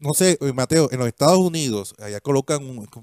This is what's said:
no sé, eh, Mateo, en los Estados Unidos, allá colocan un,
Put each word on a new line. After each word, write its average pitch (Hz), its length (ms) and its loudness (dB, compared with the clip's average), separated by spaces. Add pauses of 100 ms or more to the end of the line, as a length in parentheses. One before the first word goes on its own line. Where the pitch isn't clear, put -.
no 147 140 -4
sé, 185 260 2
eh, 139 120 -2
Mateo, 135 380 2
en 127 80 -6
los 120 100 -2
Estados 160 300 4
Unidos, 151 600 -2
allá 104 220 -10
colocan 143 440 -2
un, 120 240 -14 (140)